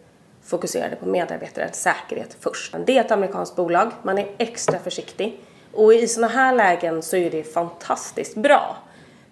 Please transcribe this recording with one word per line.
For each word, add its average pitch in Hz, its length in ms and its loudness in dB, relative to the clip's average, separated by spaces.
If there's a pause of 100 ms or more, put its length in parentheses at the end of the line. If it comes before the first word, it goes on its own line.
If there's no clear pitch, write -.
(440)
fokuserade - 520 -4
på 185 100 -8
medarbetarens 170 760 -4
säkerhet - 580 -4
först. - 340 -8 (120)
Det 262 120 4
är - 20 4
ett 220 100 2
amerikanskt 190 460 -2
bolag, 180 340 2 (120)
man 196 160 -2
är 202 80 -2 (120)
extra - 400 -2
försiktig. - 600 -8 (320)
Och 214 220 8
i 233 140 4
såna 226 200 0
här 262 260 4
lägen 175 480 2
så 185 140 -2
är 175 140 2
det 156 140 -4
fantastiskt - 920 -6
bra. 277 400 2 (560)